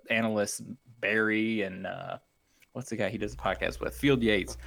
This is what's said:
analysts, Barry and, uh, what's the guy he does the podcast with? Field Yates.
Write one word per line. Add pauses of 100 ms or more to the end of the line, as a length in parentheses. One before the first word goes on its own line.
(100)
analysts, (380)
Barry
and,
uh, (540)
what's
the
guy
he
does
the
podcast
with?
Field
Yates. (100)